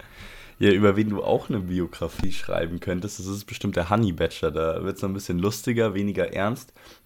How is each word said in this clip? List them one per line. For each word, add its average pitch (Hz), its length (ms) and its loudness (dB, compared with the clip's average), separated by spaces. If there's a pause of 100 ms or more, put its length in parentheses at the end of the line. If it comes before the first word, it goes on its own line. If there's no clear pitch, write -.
(600)
Ja, 101 120 8
über 101 260 6
wen 107 120 2
du 101 140 -2
auch - 260 0
eine 107 120 -2
Biografie 90 720 -2
schreiben 85 480 -2
könntest, 92 380 -4
das 92 80 -10
ist 101 180 -6
bestimmt - 320 -4
der 85 120 0
Honey 107 220 4
Badger. 82 400 0
Da 80 320 0
wird's 92 180 -4
noch 101 80 -2
ein 95 40 -2
bisschen 95 260 -4
lustiger, 113 540 0
weniger 98 400 0
ernst. 107 400 -2 (320)